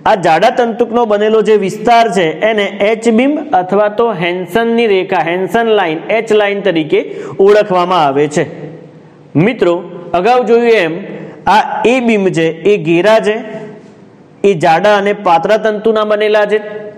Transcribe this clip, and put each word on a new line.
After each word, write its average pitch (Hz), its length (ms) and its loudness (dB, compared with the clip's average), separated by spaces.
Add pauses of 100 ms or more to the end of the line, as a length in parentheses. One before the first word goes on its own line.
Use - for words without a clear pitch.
આ 202 100 4
જાડા 180 360 2
તંતુકનો 233 560 0
બનેલો 214 360 2
જે 214 140 2
વિસ્તાર 220 560 2
છે 160 280 -2
એને 214 220 0
એચ 208 460 -2
બીમ 269 300 0 (140)
અથવા 196 360 0
તો 220 240 -2
હેન્સનની 185 760 -2
રેખા, 190 400 0
હેન્સન 190 400 -2
લાઇન, 185 320 0 (120)
એચ 220 220 -2
લાઇન 202 280 0
તરીકે 180 540 -2 (260)
ઓળખવામાં 185 640 2
આવે 143 220 0
છે. 151 180 -2 (920)
મિત્રો, 180 460 0 (320)
અગાઉ 185 300 2
જોયું 233 240 2
એમ 180 260 2 (520)
આ 254 400 0
એ 247 140 2
બીમ 220 280 0
છે 160 180 0 (160)
એ 196 220 2
ઘેરા 185 360 2
છે, 208 160 -2 (1080)
એ 202 100 4
જાડા 170 420 2
અને 202 160 0
પાતળા 202 440 2
તંતુના 214 480 0
બનેલા 208 420 0
છે 214 140 -2 (380)